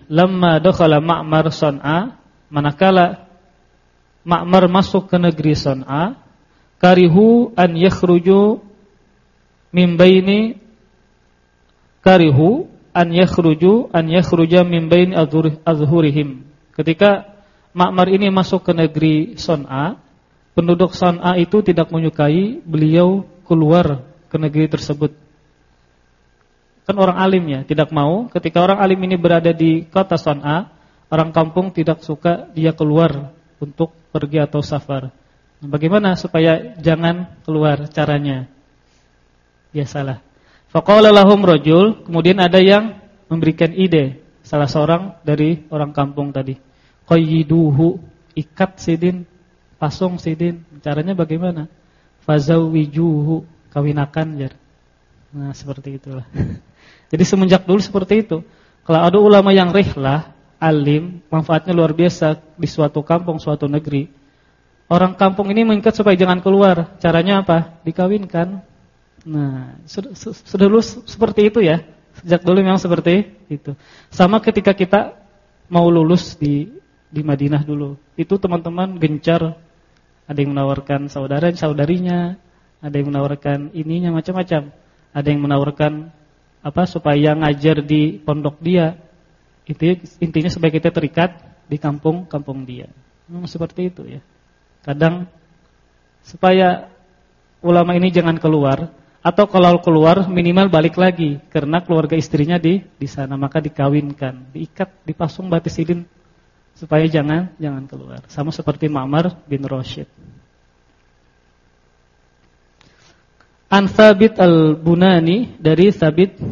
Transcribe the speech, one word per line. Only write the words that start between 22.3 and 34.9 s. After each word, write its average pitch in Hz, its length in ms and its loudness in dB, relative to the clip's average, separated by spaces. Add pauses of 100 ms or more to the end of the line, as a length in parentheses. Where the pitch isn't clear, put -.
beliau 170 640 2 (160)
keluar 160 560 2 (240)
ke 156 160 -6
negeri 156 320 0
tersebut. 147 400 -6 (1800)
Kan 202 80 -4
orang 185 240 0
alim 190 240 2
ya, 139 160 -6
tidak 151 320 -2
mau. 160 400 0
Ketika 170 240 -4
orang 190 240 2
alim 190 240 2
ini 185 160 -2
berada 170 320 2
di 160 320 0
kota 190 320 -2
Son'a, 147 480 -4 (480)
orang 160 160 0
kampung 160 400 -2
tidak 160 320 -2
suka 170 560 -4
dia 160 160 0
keluar 151 560 0 (320)
untuk 160 320 -6 (220)
pergi 147 240 -4
atau 147 240 -2
safar. 135 480 -8 (480)